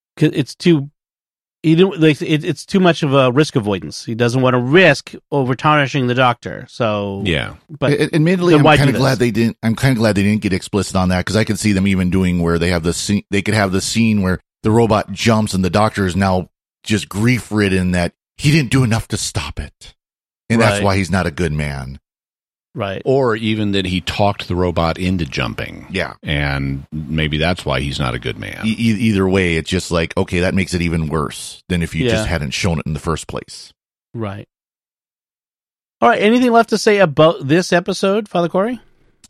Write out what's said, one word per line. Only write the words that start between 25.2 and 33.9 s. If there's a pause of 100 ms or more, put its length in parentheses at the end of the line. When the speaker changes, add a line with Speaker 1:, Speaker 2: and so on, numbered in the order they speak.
Speaker 2:
jumping.
Speaker 3:
Yeah.
Speaker 2:
And
maybe
that's
why
he's
not
a
good
man.
Speaker 3:
E-,
e-,
either
way,
it's
just
like,
okay,
that
makes
it
even
worse
than
if
you
Speaker 1:
Yeah.
Speaker 3:
just
hadn't
shown
it
in
the
first
place. (420)